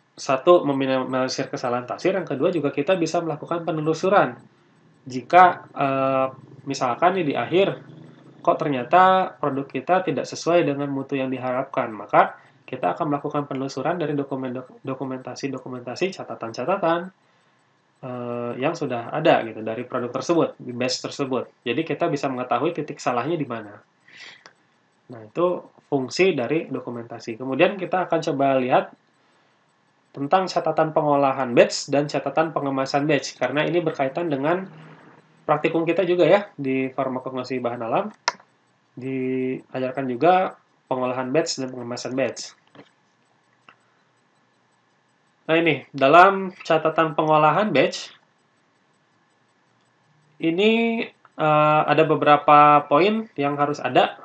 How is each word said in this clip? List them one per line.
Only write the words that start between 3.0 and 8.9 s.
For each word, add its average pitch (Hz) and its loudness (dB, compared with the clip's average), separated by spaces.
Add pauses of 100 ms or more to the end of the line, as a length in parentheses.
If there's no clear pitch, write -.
melakukan 165 -6
penelusuran. 160 0 (720)
Jika, 175 4
eh, 135 0 (420)
misalkan 139 0
nih 156 -2
di - -4
akhir, 143 -2 (440)
kok 170 0
ternyata 180 4